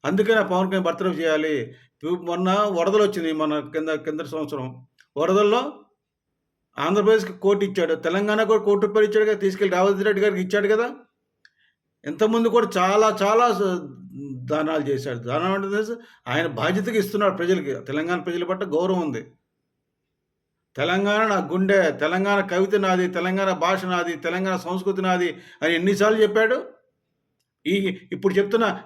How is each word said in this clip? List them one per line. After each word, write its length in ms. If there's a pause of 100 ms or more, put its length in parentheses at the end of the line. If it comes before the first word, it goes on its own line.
అందుకనే 380
పవన్ 240
కళ్యాణ్ 180
బర్తరఫ్ 340
చేయాలి. 440
ఇప్పు-, 600
మొన్న 300
వరదలు 500
వచ్చినాయి, 300
మన 280
కింద, 280
కింద 320
సంవత్సరం 680 (300)
వరదల్లో 680 (960)
ఆంధ్రప్రదేశ్కి 540
కోటి 340
ఇచ్చాడు, 280
తెలంగాణ 480
కూడా 200
కోటి 240
రూపాయలు 240
ఇచ్చాడు 140
కదా, 140
తీసుకెళ్ళి 380
రేవంత్ 260
రెడ్డి 200
గారికి 200
ఇచ్చాడు 260
కదా. 280 (1080)
ఇంతకుముందు 440
కూడా 300
చాలా, 440
చాలా 300
స-, 360 (560)
దానాలు 380
చేశాడు. 360
దానం 340
అంటే 180
తెలుసు, 300 (280)
ఆయన 180
బాధ్యతగా 500
ఇస్తున్నాడు 380
ప్రజలకి. 400
తెలంగాణ 460
ప్రజల 240
పట్ల 200
గౌరవం 360
ఉంది. 320 (1400)
"తెలంగాణ 500
నా 220
గుండె, 420
తెలంగాణ 560
కవిత 280
నాది, 340
తెలంగాణ 440
భాష 320
నాది, 320
తెలంగాణ 400
సంస్కృతి 460
నాది" 340 (260)
అని 120
ఎన్నిసార్లు 480
చెప్పాడు. 560 (880)
ఈ, 460
ఇప్పుడు 220
చెప్తున్న 520